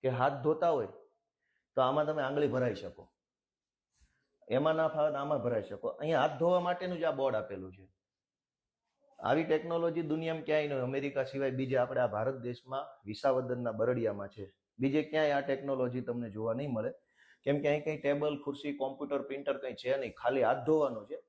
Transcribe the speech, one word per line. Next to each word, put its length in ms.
કે 80
હાથ 340
ધોતા 260
હોય 220
તો 60
આમાં 240
તમે 160
આંગળી 260
ભરાઈ 280
શકો, 280
એમાં 280
ના 120
ફાવે 240
તો 60
આમાં 260
ભરાઈ 200
શકો. 240
અહીંયા 340
હાથ 180
ધોવા 200
માટેનું 400
જ 40
આ 80
બોર્ડ 240
આપેલું 380
છે. 120
આવી 240
ટેકનોલોજી 580
દુનિયામાં 420
ક્યાંય 240
નહીં, 140
અમેરિકા 420
સિવાય 280
બીજે 260
આપણે 240
આ 60
ભારત 280
દેશમાં 500
વિસાવદરના 680
બરડિયામાં 560
છે, 180
બીજે 240
ક્યાંય 280
આ 100
ટેકનોલોજી 600
તમને 280
જોવા 240
નહીં 180
મળે. 200
કેમ 180
કે 60
અહીં 160
કંઈ 180
ટેબલ, 320
ખુરશી, 340
કોમ્પ્યુટર, 440
પ્રિન્ટર 360
કંઈ 160
છે 240
નહીં, 160
ખાલી 300
હાથ 220
ધોવાનું 420
છે. 100